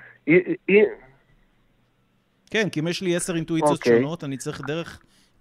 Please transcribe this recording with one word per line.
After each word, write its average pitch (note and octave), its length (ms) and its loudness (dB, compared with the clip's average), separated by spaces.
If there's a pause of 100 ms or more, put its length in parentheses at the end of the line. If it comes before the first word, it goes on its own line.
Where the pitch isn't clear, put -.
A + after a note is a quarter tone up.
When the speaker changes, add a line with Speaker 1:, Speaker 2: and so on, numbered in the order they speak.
(260)
Speaker 1:
אי, D3 80 2
אי, E3 200 2 (140)
אי G3+ 140 6 (1700)
Speaker 2:
כן, G#3 180 0
כי D#3 120 -4
אם D#3+ 80 -2
יש F3 140 -4
לי F3 140 0
עשר F3 200 -4
אינטואיציות D#3+ 420 0
Speaker 1:
אוקיי. A#2 200 4
Speaker 2:
שונות, D3+ 260 -2
אני C#3 120 -6
צריך D3 300 -10
דרך D#3+ 360 -8 (380)